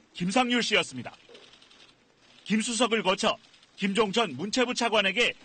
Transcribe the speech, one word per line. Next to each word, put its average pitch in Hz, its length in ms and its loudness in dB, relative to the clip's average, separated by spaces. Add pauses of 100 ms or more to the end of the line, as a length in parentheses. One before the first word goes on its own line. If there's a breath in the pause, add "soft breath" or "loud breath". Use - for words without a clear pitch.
(140)
김상률 240 480 0
씨였습니다. 165 500 -2 (1300)
김 214 160 0
수석을 226 440 0
거쳐 190 340 0 (380)
김종 196 360 0
전 185 240 0
문체부 240 380 -2
차관에게 214 600 0 (120)